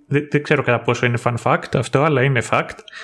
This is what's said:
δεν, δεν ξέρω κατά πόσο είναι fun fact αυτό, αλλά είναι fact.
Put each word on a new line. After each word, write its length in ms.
δεν, 240
δεν 120
ξέρω 200
κατά 180
πόσο 240
είναι 180
fun 200
fact 300
αυτό, 300
αλλά 180
είναι 280
fact. 280